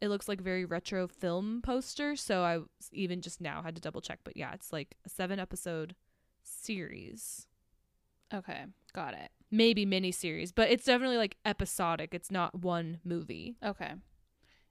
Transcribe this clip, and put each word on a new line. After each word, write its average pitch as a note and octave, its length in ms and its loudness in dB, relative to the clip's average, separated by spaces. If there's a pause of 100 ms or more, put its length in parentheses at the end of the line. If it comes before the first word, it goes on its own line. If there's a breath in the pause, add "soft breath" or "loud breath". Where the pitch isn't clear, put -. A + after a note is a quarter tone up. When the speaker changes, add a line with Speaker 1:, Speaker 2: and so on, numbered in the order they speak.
Speaker 1:
it G#3 60 2
looks G3+ 200 0
like G3+ 140 -2
very F#3 240 0
retro F3 420 0
film F#3+ 540 0
poster, C4+ 540 0
so G3 260 2
I E3+ 140 4
s-, - 380 -8
even F3+ 280 -2
just - 200 -10
now D#3 200 -4
had E3 140 -6
to E3 60 -12
double D#3 200 -6
check, - 220 -6
but - 120 -12
yeah, D3 180 -6
it's, - 200 -12
like, D3 220 -6 (100)
a F#3 40 -14
seven F#3+ 300 -2
episode F3 540 -4 (480)
series. - 1040 -8 (880)
Speaker 2:
Okay, F#3 300 -6 (300)
got D3 200 -6
it. D#2 160 -12 (220)
Speaker 1:
Maybe G#3+ 340 8
miniseries, F3+ 720 0
but - 160 8
it's A#3+ 140 4
definitely, B3+ 320 6
like, G#3+ 280 2
episodic. E3+ 720 0
It's - 160 -6
not F3+ 240 2
one E3+ 480 0
movie. E3+ 600 -4
Speaker 2:
Okay. G3+ 280 -4 (800 soft breath)